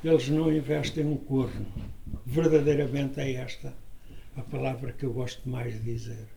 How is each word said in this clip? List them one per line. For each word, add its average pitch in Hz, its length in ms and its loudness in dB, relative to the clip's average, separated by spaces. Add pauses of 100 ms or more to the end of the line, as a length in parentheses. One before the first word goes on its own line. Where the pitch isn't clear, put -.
eles 156 260 6
não 156 220 4
investem 147 540 0
um 151 120 0
corno. 120 480 0 (600)
Verdadeiramente 143 920 4
é 135 140 0
esta 127 400 -6 (640)
a 135 60 -6
palavra 131 520 -4
que - 120 -4
eu 120 80 0
gosto 123 360 -4
mais 120 240 -4
de 107 60 -6 (140)
dizer. 113 420 -6